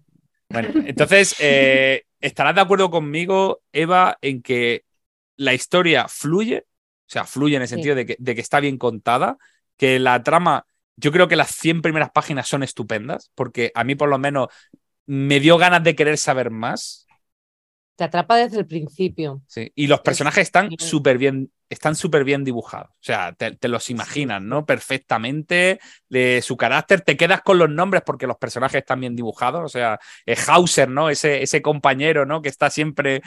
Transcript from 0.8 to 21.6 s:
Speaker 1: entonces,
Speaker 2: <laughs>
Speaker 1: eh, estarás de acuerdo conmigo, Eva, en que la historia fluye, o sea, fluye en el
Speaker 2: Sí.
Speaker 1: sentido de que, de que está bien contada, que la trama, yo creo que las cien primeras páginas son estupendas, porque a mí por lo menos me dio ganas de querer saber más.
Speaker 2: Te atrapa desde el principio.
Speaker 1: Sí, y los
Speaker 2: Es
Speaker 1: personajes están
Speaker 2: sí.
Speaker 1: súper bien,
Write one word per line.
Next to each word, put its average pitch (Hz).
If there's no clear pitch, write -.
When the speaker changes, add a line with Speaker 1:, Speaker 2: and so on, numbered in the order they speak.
Speaker 1:
entonces, 165
Speaker 2:
<laughs> -
Speaker 1:
eh, 135
estarás 143
de 196
acuerdo 190
conmigo, 175
Eva, 185
en 131
que 120
la 139
historia 165
fluye, 196
o -
sea, -
fluye 143
en 131
el 117
Speaker 2:
Sí. 117
Speaker 1:
sentido 143
de 120
que, 113
de 123
que 113
está 143
bien 135
contada, 123
que 131
la 123
trama, 160
yo 147
creo 180
que 165
las 147
cien 160
primeras 156
páginas 143
son 143
estupendas, 113
porque 120
a 117
mí 135
por 147
lo 139
menos 139
me 139
dio 160
ganas 175
de 160
querer 151
saber 127
más. 113
Speaker 2:
Te 175
atrapa 175
desde 226
el 170
principio. 156
Speaker 1:
Sí, -
y 143
los 139
Speaker 2:
Es -
Speaker 1:
personajes 147
están 185
Speaker 2:
sí. 165
Speaker 1:
súper 143
bien, 135